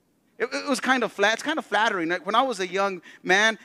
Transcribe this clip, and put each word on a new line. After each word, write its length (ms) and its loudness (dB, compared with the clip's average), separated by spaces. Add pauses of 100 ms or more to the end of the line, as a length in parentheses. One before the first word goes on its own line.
(380)
It, 140 -4
it 160 -6
was 140 -2
kind 220 0
of 100 -4
flat. 220 2
It's 80 -6
kind 140 -4
of 80 -6
flattering. 440 0
Like, 160 -4
when 100 -2
I 60 6
was 180 -2
a 80 -2
young 340 -2 (220)
man, 420 2